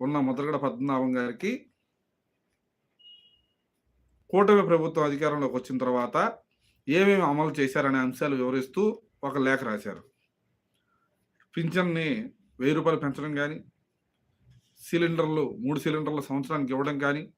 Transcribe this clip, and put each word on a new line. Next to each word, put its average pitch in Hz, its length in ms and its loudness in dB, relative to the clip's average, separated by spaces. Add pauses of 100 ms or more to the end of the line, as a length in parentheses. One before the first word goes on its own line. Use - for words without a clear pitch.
ఉన్న 143 180 0
ముద్రగడ 139 360 0
పద్మనాభం 131 600 -2
గారికి 123 480 -4 (2750)
కూటమి 202 360 6
ప్రభుత్వం 160 380 2
అధికారంలోకి 143 520 0
వచ్చిన 127 220 -4
తర్వాత 127 600 0 (520)
ఏమేమి 190 320 4
అమలు 151 280 2 (100)
చేశారనే 135 380 2
అంశాలు 131 380 -2
వివరిస్తూ 131 680 -2 (220)
ఒక 139 140 -4
లేఖ 131 260 2
రాశారు. 107 400 -6 (1500)
పింఛన్ని 165 760 -2 (280)
వెయ్యి 139 160 2
రూపాయలు 160 240 2
పెంచడం 143 360 -4
కానీ, 147 280 -4 (1160)
సిలిండర్లు, 160 800 0
మూడు 139 200 -2
సిలిండర్లు 151 420 -2
సంవత్సరానికి 139 500 -4
ఇవ్వడం 143 280 -2
కానీ 143 380 -2